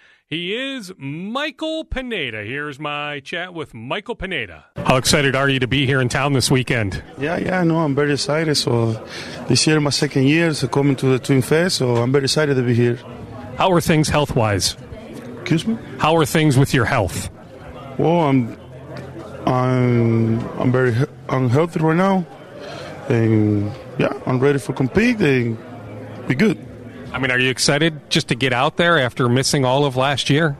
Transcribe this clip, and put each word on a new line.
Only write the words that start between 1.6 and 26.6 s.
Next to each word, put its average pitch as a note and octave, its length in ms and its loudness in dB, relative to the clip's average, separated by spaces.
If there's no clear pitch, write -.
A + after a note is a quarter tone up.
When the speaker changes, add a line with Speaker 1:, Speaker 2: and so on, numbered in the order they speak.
Speaker 1:
Pineda. D#3+ 600 -6
Here's C#3 340 -8
my D3 420 -6
chat F3+ 320 -10
with D#3+ 220 -10
Michael D3+ 400 -8
Pineda. A#2 500 -8
How - 200 2
excited C#3 380 2
are C#3 140 2
you C3+ 100 2
to B2+ 80 0
be C3 200 0
here C3+ 140 2
in B2 80 2
town C#3+ 260 0
this C3 180 2
weekend? A#2+ 500 0
Speaker 2:
Yeah, D3+ 180 -4
yeah, F3+ 280 0
no, E3 160 2
I'm C#3+ 160 0
very D3 160 2
excited. D3 420 0
So A#2 380 2
this B2+ 180 4
year, D#3 140 4
my C#3+ 100 0
second C#3 380 2
year, D#3+ 260 4
so C#3 140 -2
coming C#3+ 280 2
to C3+ 100 -2
the B2+ 120 4
Twin C3+ 240 2
Fest, E3 360 2
so A#2+ 180 2
I'm A#2+ 160 2
very C#3 120 2
excited C#3+ 300 2
to B2+ 80 2
be A#2+ 120 2
here. A#2+ 240 2
Speaker 1:
How F#3 160 2
are E3+ 80 4
things D#3 280 2
health-wise? A2 680 0
Speaker 2:
Excuse D#3+ 260 0
me? A3+ 100 -2
Speaker 1:
How D#3+ 180 4
are D#3+ 80 4
things D#3 320 4
with C3+ 160 4
your B2 140 2
health? A2 420 -2
Speaker 2:
Well, E3 220 2
I'm, C3+ 360 2
I'm, A#2+ 960 2
I'm B2+ 140 2
very B2+ 220 2
he-, B2 100 2
I'm C3 220 0
healthy D#3+ 300 2
right D#3+ 160 2
now, F#3+ 280 2
and G#2+ 600 4
yeah, B2+ 260 0
I'm B2+ 140 0
ready C#3 200 4
for C3+ 140 -6
compete G#3+ 480 0
and B2 380 2
be - 100 0
good. G3 300 2